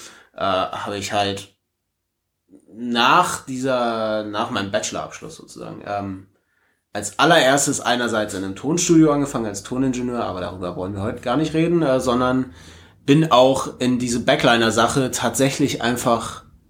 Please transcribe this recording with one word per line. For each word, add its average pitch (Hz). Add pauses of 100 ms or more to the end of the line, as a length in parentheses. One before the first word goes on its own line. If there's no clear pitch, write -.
(360)
äh, -
habe 95
ich 98
halt 98 (1300)
nach 123
dieser, 117
nach 104
meinem 98
Bachelorabschluss -
sozusagen, -
ähm, 98 (640)
als -
allererstes 139
einerseits 113
in 95
einem 95
Tonstudio 160
angefangen 139
als 101
Toningenieur, 123
aber 92
darüber 90
wollen 92
wir 98
heute 117
gar 123
nicht 151
reden, 165
äh, 131
sondern 127 (540)
bin 156
auch 131
in 123
diese 120
Backliner-Sache 117
tatsächlich 131
einfach 120 (240)